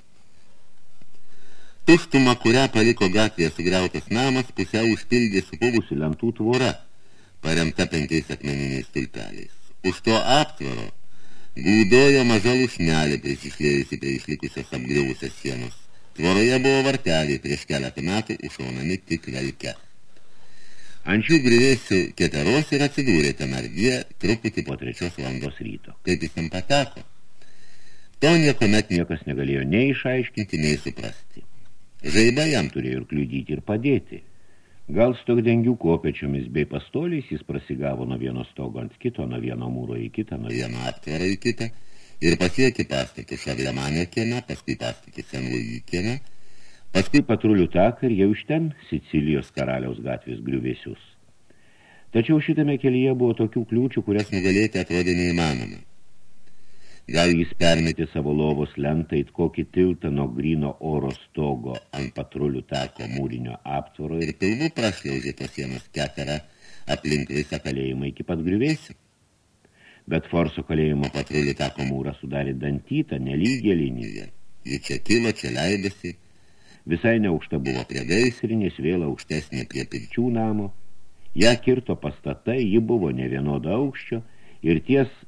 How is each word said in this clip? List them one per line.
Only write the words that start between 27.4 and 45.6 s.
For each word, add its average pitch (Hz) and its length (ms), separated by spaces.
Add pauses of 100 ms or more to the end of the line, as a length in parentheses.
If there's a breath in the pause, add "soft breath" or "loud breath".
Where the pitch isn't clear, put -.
To 165 160
niekuomet 110 560
niekas 85 320
negalėjo 67 400
nei 113 240
išaiškinti, 120 720
nei 76 160
suprasti. - 640 (600)
Žaiba 120 480
jam 92 200
turėjo 64 300
ir 60 60
kliudyti, 69 480
ir 71 80
padėti. 117 600 (680 soft breath)
Gal 120 240
stogdengių 117 640
kopėčiomis 73 720
bei - 160
pastoliais 147 640
jis 76 160
prasigavo 67 580
nuo 64 140
vieno 62 260
stogo 64 380
ant 55 160
kito, 85 280
nuo 60 140
vieno 60 300
mūro 62 240
į 57 160
kitą, 107 280
nuo 57 120
vieno 60 380
aptvaro 78 420
į 101 140
kitą, 117 240 (500 soft breath)
ir 170 200
pasiekė 123 520
pastatus - 560
Šarlemanio 67 640
kieme, 117 380
paskui 65 280
pastatė - 460
Sen 64 240
Lui 60 400